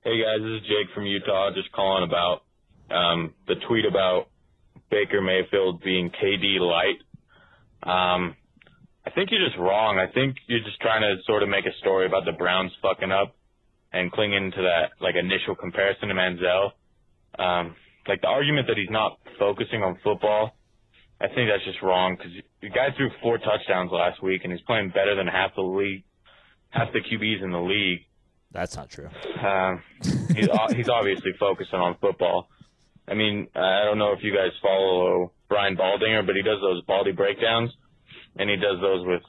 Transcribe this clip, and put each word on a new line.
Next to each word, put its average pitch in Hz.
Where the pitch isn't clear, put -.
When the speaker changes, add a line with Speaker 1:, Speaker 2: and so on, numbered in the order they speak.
Speaker 1:
Hey, 113
guys, 110
this 110
is -
Jake 104
from 104
Utah, 98
just 95
calling 95
about, 87
um, 85
the 92
tweet 113
about 95
Baker 104
Mayfield 92
being 92
K 98
D 98
light. 87
Um, 90
I -
think 185
you're 196
just 101
wrong. 101
I 92
think 131
you're 117
just 104
trying 110
to 98
sort 104
of 101
make 98
a 92
story 95
about 95
the 87
Browns 90
fucking 95
up 98
and 90
clinging 98
to 95
that, 85
like, 92
initial 92
comparison 98
to 98
Manziel. 92
Um, 87
like, 98
the -
argument 143
that 147
he's 98
not 110
focusing 104
on 92
football, 107
I 101
think 120
that's 101
just 95
wrong 92
'cause 87
the 104
guy 131
threw 135
four 117
touchdowns 98
last 87
week 95
and 92
he's 85
playing 107
better 98
than 98
half 92
the 101
league, 95
half -
the 110
Q 113
Bs 107
in 95
the 87
league. 92
Speaker 2:
That's -
not 69
true. 73
Speaker 1:
Um, 92
he's 110
o-, 110
he's 120
obviously 98
focusing 98
on 87
football. 90
I -
mean, 104
I 95
don't 107
know 104
if 92
you 101
guys 95
follow 92
Brian 101
Baldinger, 101
but 95
he 98
does 104
those 92
Baldy 98
breakdowns, 113
and 101
he 101
does 95
those 92
with 90